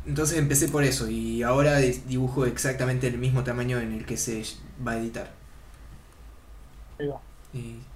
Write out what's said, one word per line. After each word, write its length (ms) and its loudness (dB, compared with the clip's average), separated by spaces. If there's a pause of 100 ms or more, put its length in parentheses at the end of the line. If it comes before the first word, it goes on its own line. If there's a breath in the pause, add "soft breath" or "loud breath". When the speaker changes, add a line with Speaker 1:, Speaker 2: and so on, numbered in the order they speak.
Speaker 1:
entonces 320 2
empecé 300 4
por 160 2
eso, 240 2
y 340 -2
ahora 360 6
di-, 280 4
dibujo 400 2
exactamente 600 2
el 120 0
mismo 260 2
tamaño 340 0
en 140 -2
el 140 -6
que 100 -4
se 260 -2 (440)
va 60 -2
a 60 -2
editar. 320 -6 (1700)
Speaker 2:
Ahí 80 -4
va. 140 -6 (340)
Speaker 1:
Y, 220 -10 (200)